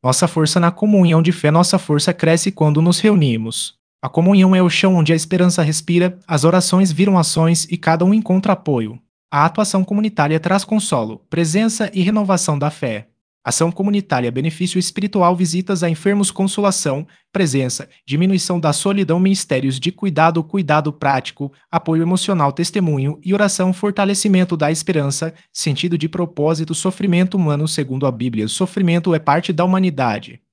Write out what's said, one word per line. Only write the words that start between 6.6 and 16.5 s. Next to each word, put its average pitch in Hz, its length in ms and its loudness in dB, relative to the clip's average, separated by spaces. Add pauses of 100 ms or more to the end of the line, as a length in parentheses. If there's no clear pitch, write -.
viram 185 280 2
ações 165 520 0
e 175 60 -4
cada 165 260 0
um 190 120 4
encontra 190 400 0
apoio. 123 440 -4 (320)
A 147 140 2
atuação 185 400 0
comunitária 202 560 0
traz 185 240 -2
consolo, 123 640 -4
presença 190 640 -2
e 190 80 -2
renovação 190 580 0
da 143 120 -2
fé. 113 380 -8 (360)
Ação 160 260 0
comunitária, 190 600 -2
benefício 160 480 -4
espiritual, 185 580 0
visitas 180 460 -2
a 175 80 0
enfermos, 202 400 0
consolação, 190 760 -2 (240)